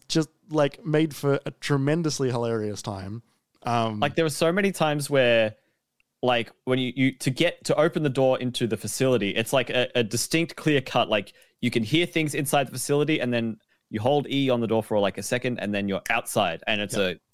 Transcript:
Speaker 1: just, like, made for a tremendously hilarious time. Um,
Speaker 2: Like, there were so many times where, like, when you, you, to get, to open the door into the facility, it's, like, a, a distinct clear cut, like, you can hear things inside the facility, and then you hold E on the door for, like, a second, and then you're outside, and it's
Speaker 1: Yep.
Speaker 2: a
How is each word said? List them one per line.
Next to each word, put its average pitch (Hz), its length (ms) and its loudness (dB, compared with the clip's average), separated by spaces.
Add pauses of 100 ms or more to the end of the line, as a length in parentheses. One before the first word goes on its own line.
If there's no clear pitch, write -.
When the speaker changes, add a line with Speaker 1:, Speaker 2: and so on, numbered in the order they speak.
Speaker 1:
just, 160 220 0 (200)
like, 151 360 0
made 151 300 0
for 139 300 0
a 147 60 -8
tremendously 143 800 0
hilarious 113 540 -2
time. 101 400 -10 (400)
Um, 113 360 0
Speaker 2:
Like, 143 160 0
there 165 100 2
were 156 40 0
so 165 220 2
many 196 200 0
times 151 380 -2
where, 117 460 4 (640)
like, 120 300 0 (140)
when 127 120 2
you, 127 180 -2
you, 131 220 2
to - 140 -2
get, 160 320 0
to - 120 0
open 165 280 2
the 147 60 2
door 131 300 2
into 123 280 -2
the 107 100 -2
facility, 110 540 0
it's, 113 220 -2
like, 127 180 2
a, 123 240 0
a 123 80 2
distinct 120 520 -2
clear 147 260 2
cut, 120 280 0
like, 104 240 -2 (280)
you 123 100 0
can 120 100 0
hear 151 240 2
things 156 300 -2
inside 143 320 0
the - 40 -14
facility, 143 480 0
and 123 140 -2
then 113 240 -2 (320)
you 110 100 -6
hold 135 280 2
E 135 220 0
on 120 100 2
the 117 80 -2
door 110 140 2
for, 107 180 0
like, 98 180 0
a 101 60 -10
second, 123 360 -2
and 104 140 -4
then 101 140 -2
you're 95 220 -2
outside, 104 580 0
and 107 140 0
it's 104 160 -4
Speaker 1:
Yep. 92 200 0
Speaker 2:
a - 20 -20 (140)